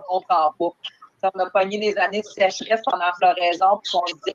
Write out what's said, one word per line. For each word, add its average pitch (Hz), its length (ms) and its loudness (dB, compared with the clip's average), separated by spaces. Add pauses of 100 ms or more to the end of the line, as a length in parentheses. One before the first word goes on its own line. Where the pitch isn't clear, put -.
comprend 175 500 0
pas. 170 120 0 (520)
Ça, 190 120 0
on 190 60 -10
a 185 100 0
pogné 196 300 0
des 208 180 0
années 190 240 -2
de - 40 -8
sécheresse 202 600 0
pendant 233 200 0
la 180 80 0
floraison, 180 680 2
puis - 100 -8
on 175 140 0
se - 60 -6
dit - 220 -6